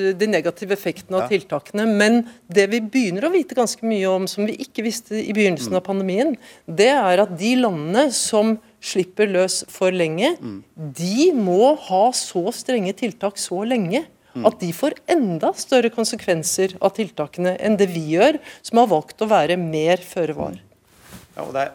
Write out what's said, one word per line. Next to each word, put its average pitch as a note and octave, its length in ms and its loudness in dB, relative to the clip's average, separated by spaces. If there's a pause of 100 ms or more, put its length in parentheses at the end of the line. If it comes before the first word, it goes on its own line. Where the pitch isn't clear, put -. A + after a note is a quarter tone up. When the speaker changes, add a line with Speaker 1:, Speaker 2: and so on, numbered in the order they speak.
(180)
Speaker 1:
de G#3 140 0
negative F3 420 -2
effektene F#3 460 -4
av F#3 80 -2
Speaker 2:
Ja. - 20 -
Speaker 1:
tiltakene, G3+ 560 -4
men A3 360 4 (280)
det G3 220 4
vi A#3 100 0
begynner G#3+ 460 0
å E4+ 60 -2
vite F4+ 200 0
ganske A#3 320 -2
mye G#3 240 0
om, F#3+ 220 0
som G#3 160 -2
vi A3+ 160 -4
ikke - 180 -10
visste G#3+ 380 -6
i G#3 160 -4
begynnelsen F#3 400 0
av F#3 80 0
Speaker 2:
Mm. - 20 -18
Speaker 1:
pandemien, G3 460 0 (340)
det E3+ 240 2
er G3+ 320 4
at F#3 160 0
de G3+ 200 0
landene G3+ 580 2
som A3 400 2 (260)
slipper G#3 480 -2
løs F#3 380 0
for F#3 240 0
lenge, F3+ 480 0
Speaker 2:
Mm. G#2+ 240 -12 (320)
Speaker 1:
de G#3+ 380 2
må A3 440 4
ha G#3 340 2
så F#3 420 -4
strenge G3+ 420 -2
tiltak G3+ 420 -6
så F3+ 300 -6
lenge A#3+ 380 -2 (280)
Speaker 2:
Mm. B2 140 0
Speaker 1:
at - 120 0
de F3 120 -4
får C#4+ 220 -2 (140)
enda B3 460 0
større A#3 380 0
konsekvenser F#3+ 920 -2
av G3 140 2
tiltakene F3+ 640 -4
enn G3+ 180 2
det G3 120 2
vi D#3+ 260 -4
gjør, D4 240 4 (240)
som - 160 -2
har A#3+ 80 6
valgt D#3 320 -2
å A3 80 -2
være F3+ 320 2
mer D#3+ 380 0
føre E3+ 380 -4
var. D3 180 -8 (840)
Speaker 2:
Ja, - 80 -8
og B2+ 80 -10
det C3+ 80 -2
er C#3+ 140 -4